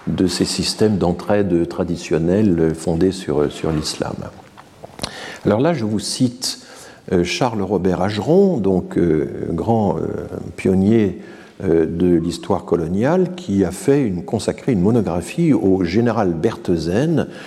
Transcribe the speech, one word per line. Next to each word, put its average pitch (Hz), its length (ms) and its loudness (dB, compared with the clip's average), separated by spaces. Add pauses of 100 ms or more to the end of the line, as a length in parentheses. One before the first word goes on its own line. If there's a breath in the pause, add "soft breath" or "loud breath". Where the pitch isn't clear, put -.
de 90 180 2
ces 90 180 0
systèmes 107 540 0
d'entraide 87 720 0
traditionnels 85 1080 0
fondés 90 380 0
sur, 73 400 0
sur - 180 -4
l'islam. - 460 -4 (1300 loud breath)
Alors 104 140 4
là, 165 140 2
je 117 100 -4
vous 104 160 -2
cite, - 640 -4 (460 loud breath)
euh, 87 100 4
Charles 110 400 -2
Robert 90 400 0
Ageron, 143 540 2
donc, 95 420 0
euh, 78 300 2 (220)
grand, 90 460 0
euh, 80 40 -4 (560)
pionnier, 98 640 2 (420 loud breath)
euh, 82 240 4
de 87 300 2
l'histoire 85 480 -2
coloniale, 110 720 0
qui 98 280 0
a 98 60 0
fait 139 340 0
une, 90 200 -4
consacré - 480 -2
une 95 80 2
monographie 107 720 2
au 95 320 2
général 104 500 2
Berthesen. 95 920 0 (180 loud breath)